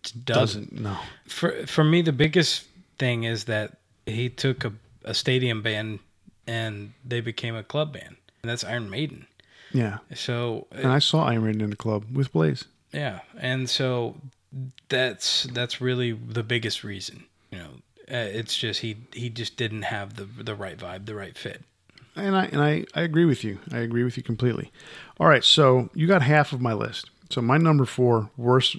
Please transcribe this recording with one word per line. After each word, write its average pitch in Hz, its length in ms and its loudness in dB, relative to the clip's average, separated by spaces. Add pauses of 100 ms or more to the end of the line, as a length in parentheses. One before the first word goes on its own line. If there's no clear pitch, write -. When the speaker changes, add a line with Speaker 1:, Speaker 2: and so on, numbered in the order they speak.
Speaker 1:
doesn't. 120 220 -12
Speaker 2:
Doesn't, 107 540 2
no. 101 180 -6 (300)
Speaker 1:
For, - 400 -2
for - 160 4
me, 165 180 6
the 160 120 2
biggest 156 540 2 (300)
thing 120 280 -2
is 110 200 -4
that 107 340 -4 (260)
he 117 240 -4
took 131 340 -2
a, 113 80 -4 (340)
a - 80 -8
stadium 127 480 0
band 107 380 -4 (480)
and 110 460 -6 (100)
they 123 160 -4
became 117 360 -6
a 110 80 -10
club 151 280 -4
band. 101 240 -18 (260)
And 117 80 -6
that's 117 140 -4
Iron 113 260 -6
Maiden. 135 380 -8 (440)
Speaker 2:
Yeah. 107 260 0 (160)
Speaker 1:
So, 120 580 -6
Speaker 2:
And 135 160 -2
I 131 120 4
saw 156 260 2
Iron 117 200 2
Maiden 107 160 0
in 104 80 0
the 104 60 -6
club 107 380 -2
with 135 180 -2
Blaze. 143 340 0 (280)
Speaker 1:
Yeah. 135 260 -6 (180)
And 127 320 -4
so 123 460 -2 (720)
that's, - 560 -2
that's 123 380 -4
really 123 320 0
the 113 300 -6
biggest 113 420 -4
reason, 98 400 -12 (260)
you 95 60 -12
know. 82 140 -16 (400)
Uh, 117 200 -4
it's 113 260 -6
just 110 240 -4
he, 110 160 -6 (160)
he 120 160 -6
just 113 260 -8
didn't 107 280 -4
have 104 320 -8
the, 101 100 -10
the 110 300 -10
right 98 220 -10
vibe, 90 280 -12
the 107 100 -10
right 98 220 -12
fit. - 240 -12 (560)
Speaker 2:
And 196 180 0
I, 190 100 4
and 143 160 0
I, 151 320 2
I 156 80 0
agree 170 240 4
with 139 180 4
you. 104 160 -6 (120)
I 120 60 -6
agree 117 260 0
with 123 140 -2
you 123 60 -8
completely. 120 480 0 (480)
All 165 80 6
right, 139 160 8
so 127 520 6
you 156 100 2
got 180 160 6
half 143 320 6
of 127 80 -2
my 120 120 0
list. - 360 -6 (220)
So 127 100 -2
my 123 160 6
number 156 280 6
four 117 520 4
worst 123 420 4